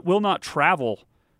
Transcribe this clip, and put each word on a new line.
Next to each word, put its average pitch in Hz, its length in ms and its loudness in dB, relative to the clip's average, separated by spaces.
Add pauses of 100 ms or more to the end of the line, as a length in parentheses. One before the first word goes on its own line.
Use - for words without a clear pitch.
will 185 160 2
not 196 220 -2
travel 143 580 0 (400)